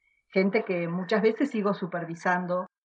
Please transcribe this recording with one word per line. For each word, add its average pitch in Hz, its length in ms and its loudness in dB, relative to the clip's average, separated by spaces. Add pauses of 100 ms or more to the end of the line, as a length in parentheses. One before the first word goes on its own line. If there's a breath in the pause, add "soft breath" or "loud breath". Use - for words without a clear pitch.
(300)
Gente 196 360 2
que 175 220 -2
muchas 185 340 0
veces 233 300 2
sigo 208 220 0
supervisando, 180 920 -2 (180)